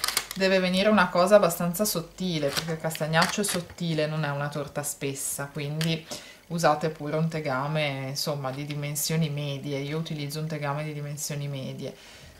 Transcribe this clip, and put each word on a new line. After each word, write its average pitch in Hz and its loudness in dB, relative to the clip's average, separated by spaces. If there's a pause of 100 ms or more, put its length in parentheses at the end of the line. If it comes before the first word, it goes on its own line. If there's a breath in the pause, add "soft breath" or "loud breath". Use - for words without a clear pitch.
(360 loud breath)
deve 190 4
venire 185 4
una 196 6
cosa 190 8
abbastanza 175 4
sottile, 165 -2
perché 165 -2
il 160 -6
castagnaccio 160 0
è - 2
sottile, 165 -2
non 156 -2
è 147 0
una 143 -2
torta 143 -6
spessa, 139 -6
quindi 156 -2 (440 loud breath)
usate 165 4
pure 151 -4
un 160 4
tegame, 147 -2
insomma, 143 -4
di 139 -6
dimensioni 147 -2
medie. 143 -4
Io 143 -4
utilizzo 151 -4
un 156 -4
tegame 147 -4
di 151 -6
dimensioni 147 -6
medie. 135 -6 (480 loud breath)